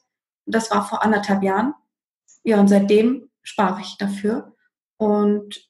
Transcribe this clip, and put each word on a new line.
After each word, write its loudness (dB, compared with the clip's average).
Und -8
das 0
war 0
vor -4
anderthalb 0
Jahren. -2
Ja, 2
und 6
seitdem 2
spare -4
ich -14
dafür. -6
Und 0